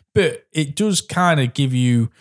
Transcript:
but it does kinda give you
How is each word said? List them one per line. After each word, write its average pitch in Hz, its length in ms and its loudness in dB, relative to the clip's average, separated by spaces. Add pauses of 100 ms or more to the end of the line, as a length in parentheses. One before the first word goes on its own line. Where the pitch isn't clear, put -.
(160)
but 185 380 0
it 147 240 -4
does 208 240 0
kinda 165 460 0
give 131 260 -2
you 123 360 2 (120)